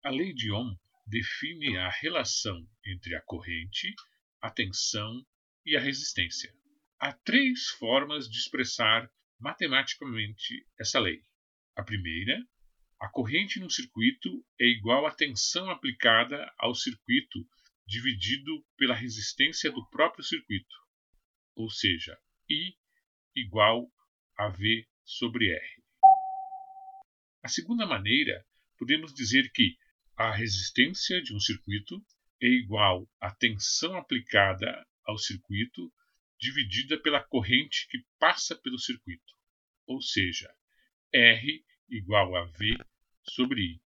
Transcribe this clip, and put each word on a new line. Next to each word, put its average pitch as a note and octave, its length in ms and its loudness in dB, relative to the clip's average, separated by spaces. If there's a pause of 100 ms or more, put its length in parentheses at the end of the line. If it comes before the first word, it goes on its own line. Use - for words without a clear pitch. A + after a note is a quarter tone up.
a - 80 -4
Lei D#3+ 240 -2
de A2+ 180 -4
Ohm G#2+ 240 -4 (300)
define C3 720 -4
a F2+ 100 -2
relação A2+ 800 -4 (160)
entre F2+ 300 -8
a D#2 80 -8
corrente, E2+ 720 -8 (480)
a A2 80 -6
tensão A2+ 760 -4 (400)
e D3 100 0
a C3+ 60 2
resistência. C3+ 720 -4 (460)
Há - 160 -4
três B3+ 540 2 (100)
formas C#3 500 0
de A2 80 -10
expressar A#2 760 0 (280)
matematicamente C3 1300 -4 (120)
essa A2 220 0
lei. F2+ 220 0 (540)
A - 60 -8
primeira, G2 540 -2 (640)
a - 80 -8
corrente D3+ 500 -2
num F3+ 120 -10
circuito C3 760 -2 (160)
é A#2+ 60 4
igual A#2+ 400 2
à D3 80 -2
tensão E3 560 -2
aplicada B2+ 880 2
ao B2 160 -2
circuito B2 640 -2 (480)
dividido B2+ 800 -4 (100)
pela B2 180 0
resistência B2 760 -2
do B2+ 160 -10
próprio - 360 0
circuito, - 520 -6 (800)
ou A2 160 -6
seja, F2 480 -2 (320)
I E3 240 -4 (600)
igual A2+ 560 2 (460)
a G#2 120 0
V G#2 380 0 (180)
sobre A#2 460 0
R. - 280 -6 (1600)
A - 80 -12
segunda G#3+ 380 -2
maneira, B2 580 2 (320)
podemos D3 380 -2
dizer B2+ 400 2
que G#2 220 4 (400)
a A2 180 0
resistência B2 880 0
de A2+ 100 -10
um G#2 60 -6
circuito G#2 680 -4 (380)
é B2 60 6
igual G#2 600 4 (120)
à G#2 120 -4
tensão B2 640 0
aplicada G2 880 2 (200)
ao G#2+ 120 -4
circuito G2+ 760 -6 (440)
dividida C3+ 640 -4
pela D3 220 2
corrente B2+ 680 0
que B2+ 160 -8 (140)
passa E3+ 380 4
pelo B2+ 200 -8
circuito, - 560 -8 (540)
ou C3 160 -6
seja, - 500 -2 (600)
R A#2+ 520 6 (240)
igual G2 460 2
a F2 100 0
V G#2 320 0 (460)
sobre B2+ 400 0
I. E2+ 180 -4 (120)